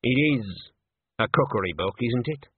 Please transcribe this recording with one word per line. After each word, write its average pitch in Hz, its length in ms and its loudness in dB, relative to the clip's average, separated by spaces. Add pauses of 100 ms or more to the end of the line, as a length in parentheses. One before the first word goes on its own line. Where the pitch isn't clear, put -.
It 135 380 2
is 95 320 -10 (480)
a 113 80 2
cookery 98 460 2
book, 90 260 -4
isn't 120 300 -2
it? 151 180 -8 (100)